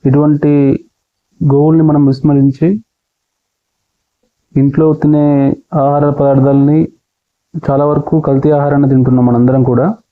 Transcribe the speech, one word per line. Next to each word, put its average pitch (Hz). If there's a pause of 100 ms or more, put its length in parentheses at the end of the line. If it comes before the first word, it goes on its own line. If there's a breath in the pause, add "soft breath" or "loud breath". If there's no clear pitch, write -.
ఇటువంటి 147 (880)
గోవుల్ని 151
మనం 147
విస్మరించి 139 (1900)
ఇంట్లో 143 (140)
తినే 147 (540)
ఆహార 143 (120)
పదార్థాలని 139 (880)
చాలా 139
వరకు 147 (120)
కల్తీ 139
ఆహారాన్ని 143
తింటున్నాం 127
మనందరం 123
కూడా. 123 (260)